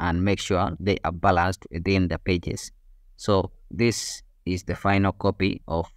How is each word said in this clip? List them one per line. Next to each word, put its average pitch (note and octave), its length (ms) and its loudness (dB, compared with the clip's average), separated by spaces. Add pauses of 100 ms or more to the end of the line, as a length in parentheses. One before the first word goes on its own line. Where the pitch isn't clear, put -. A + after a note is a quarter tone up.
and F2 240 0
make G2 160 2
sure F2+ 400 0
they F#2 240 2
are E2 80 -2
balanced F2+ 580 2
within F#2 380 2
the D#2+ 100 -4
pages. - 540 -4 (440)
So F#2+ 340 0 (200)
this - 520 -2 (240)
is F2+ 160 -2
the - 140 -6
final G2 360 2
copy - 540 0
of E2 300 -4